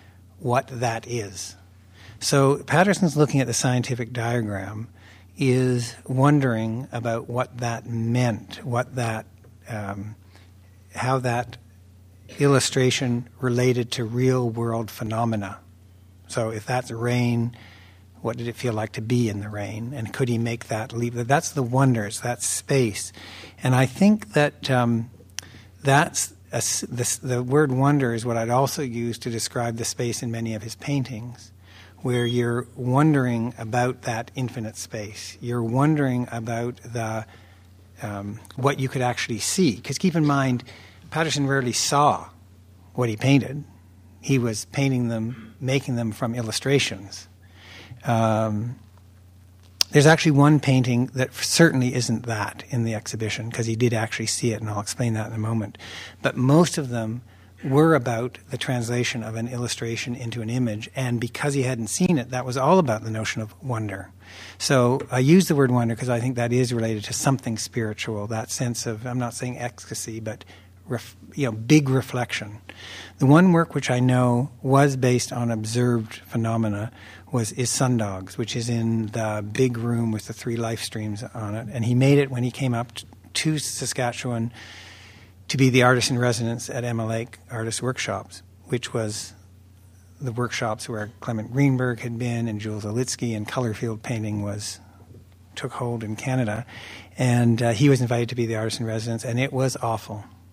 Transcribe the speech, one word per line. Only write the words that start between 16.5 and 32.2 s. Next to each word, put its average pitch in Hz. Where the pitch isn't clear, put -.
if 110
that's 127
rain, 120
what 117
did 120
it 113
feel 123
like 110
to -
be 120
in 101
the 104
rain? 107
And 110
could 131
he 117
make 117
that 117
leap? 117
That's 123
the 143
wonder, 123
it's 107
that 120
space. -
And 127
I 131
think 202
that, 147
um, 120
that's 147
a 120
s-, -
the 123
s-, -
the 127
word 139
wonder 135
is 113
what 117
I'd 113
also 131
use 117
to 127
describe 117
the 117
space -
in 120
many 113
of 104
his 113
paintings, 123
where 123